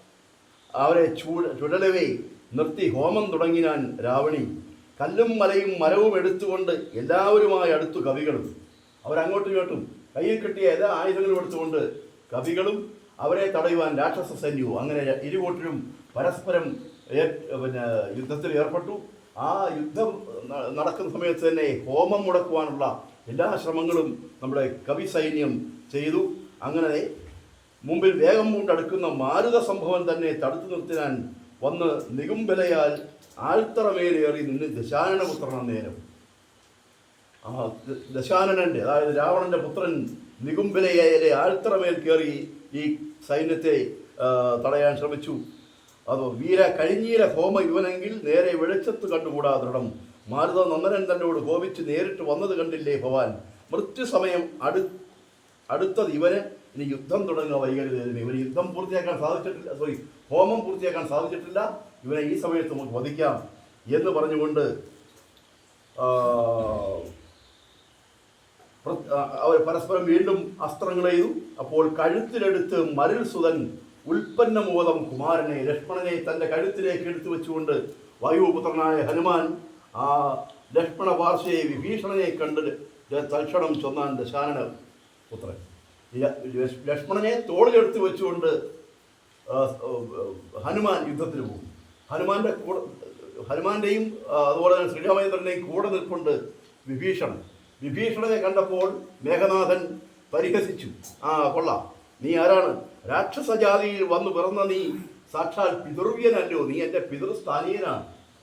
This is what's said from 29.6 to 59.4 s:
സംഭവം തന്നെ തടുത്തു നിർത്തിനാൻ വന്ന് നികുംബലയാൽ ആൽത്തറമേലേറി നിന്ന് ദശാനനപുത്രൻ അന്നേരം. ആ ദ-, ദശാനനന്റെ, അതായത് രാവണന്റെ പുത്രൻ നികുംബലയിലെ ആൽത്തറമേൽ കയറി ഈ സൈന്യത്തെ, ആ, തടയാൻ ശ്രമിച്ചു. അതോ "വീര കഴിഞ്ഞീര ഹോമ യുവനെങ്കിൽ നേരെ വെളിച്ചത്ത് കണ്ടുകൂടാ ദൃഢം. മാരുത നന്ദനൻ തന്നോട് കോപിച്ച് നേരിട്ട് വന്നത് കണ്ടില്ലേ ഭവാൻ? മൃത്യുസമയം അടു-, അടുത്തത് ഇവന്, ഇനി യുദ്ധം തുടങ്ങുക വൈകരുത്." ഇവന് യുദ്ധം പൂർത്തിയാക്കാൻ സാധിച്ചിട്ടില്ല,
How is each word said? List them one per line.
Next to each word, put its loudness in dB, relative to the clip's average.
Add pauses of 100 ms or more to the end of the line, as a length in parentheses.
സംഭവം -2
തന്നെ -2
തടുത്തു -4
നിർത്തിനാൻ -6 (280)
വന്ന് -2
നികുംബലയാൽ 2 (400)
ആൽത്തറമേലേറി 2
നിന്ന് -4
ദശാനനപുത്രൻ -2
അന്നേരം. -6 (1500)
ആ -6 (180)
ദ-, -10
ദശാനനന്റെ, 2
അതായത് 2
രാവണന്റെ 2
പുത്രൻ -4 (260)
നികുംബലയിലെ 4
ആൽത്തറമേൽ 2
കയറി 2 (220)
ഈ -2 (320)
സൈന്യത്തെ, 0 (260)
ആ, 2
തടയാൻ 4
ശ്രമിച്ചു. -6 (720)
അതോ -2
"വീര 4
കഴിഞ്ഞീര 4
ഹോമ 2
യുവനെങ്കിൽ -2
നേരെ 4
വെളിച്ചത്ത് -2
കണ്ടുകൂടാ 0
ദൃഢം. -4 (360)
മാരുത 0
നന്ദനൻ 2
തന്നോട് 0
കോപിച്ച് -2
നേരിട്ട് -2
വന്നത് -2
കണ്ടില്ലേ -2
ഭവാൻ? 0 (340)
മൃത്യുസമയം 0 (140)
അടു-, 2 (840)
അടുത്തത് 0
ഇവന്, 4 (400)
ഇനി -6
യുദ്ധം -2
തുടങ്ങുക -2
വൈകരുത്." -2
ഇവന് -4
യുദ്ധം -2
പൂർത്തിയാക്കാൻ -2
സാധിച്ചിട്ടില്ല, -6